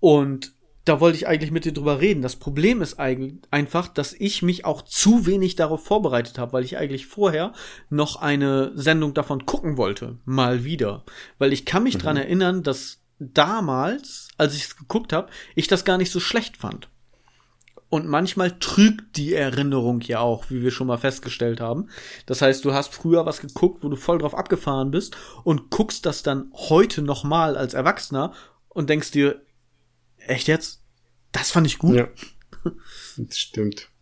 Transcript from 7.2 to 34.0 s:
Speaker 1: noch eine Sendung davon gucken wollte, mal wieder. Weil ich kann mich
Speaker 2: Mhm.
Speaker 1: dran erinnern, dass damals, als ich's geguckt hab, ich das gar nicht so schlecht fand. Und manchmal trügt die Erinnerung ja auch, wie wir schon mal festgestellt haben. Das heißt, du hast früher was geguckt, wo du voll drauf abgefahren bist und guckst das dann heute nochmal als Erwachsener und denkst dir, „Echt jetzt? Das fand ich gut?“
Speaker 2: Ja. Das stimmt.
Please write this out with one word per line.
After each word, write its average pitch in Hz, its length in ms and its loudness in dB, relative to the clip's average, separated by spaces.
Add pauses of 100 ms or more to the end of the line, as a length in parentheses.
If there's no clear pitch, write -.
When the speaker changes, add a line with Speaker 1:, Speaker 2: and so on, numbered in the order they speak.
Speaker 1:
noch 147 280 -2
eine 139 580 0
Sendung 151 400 0
davon 143 320 -4
gucken 151 300 -4
wollte, 117 480 -4
mal 127 400 0
wieder. 127 400 -4 (340)
Weil 139 140 4
ich 139 140 -4
kann 196 180 2
mich 262 120 0
Speaker 2:
Mhm. - 40 -2
Speaker 1:
dran 151 160 0
erinnern, 180 480 0
dass - 360 -6 (200)
damals, 165 1080 -2 (100)
als 147 180 2
ich's - 200 -8
geguckt - 360 -4
hab, 160 180 -2 (240)
ich - 140 0
das 190 160 2
gar 185 140 4
nicht 180 120 0
so 185 80 -2
schlecht - 380 -2
fand. - 320 -10 (1000)
Und 160 200 -2
manchmal 180 500 0
trügt - 600 4
die 147 160 -2
Erinnerung 135 680 0
ja 113 180 -4
auch, 117 320 0
wie 127 120 -4
wir 123 100 2
schon 131 160 -4
mal 123 80 0
festgestellt 120 640 -2
haben. 120 300 -4 (360)
Das 127 160 -2
heißt, 135 220 4
du 139 80 2
hast 139 200 -2
früher 165 340 2
was 151 140 -4
geguckt, 180 440 0
wo 147 60 -2
du 139 60 -4
voll 170 220 0
drauf - 160 -2
abgefahren 135 560 -2
bist - 240 -4 (300)
und - 260 0
guckst - 360 -2
das 151 180 -4
dann 139 300 -4
heute 175 480 4
nochmal 147 540 0
als 131 180 -4
Erwachsener 139 580 -2 (380)
und 147 180 -4
denkst 151 220 0
dir, 143 320 2 (840)
„Echt 127 220 -2
jetzt? - 320 0 (520)
Das - 180 -2
fand 165 160 6
ich - 120 -2
gut?“ 165 180 6
Speaker 2:
Ja. 120 120 2 (1120)
Das - 200 -8
stimmt. - 520 -6 (120)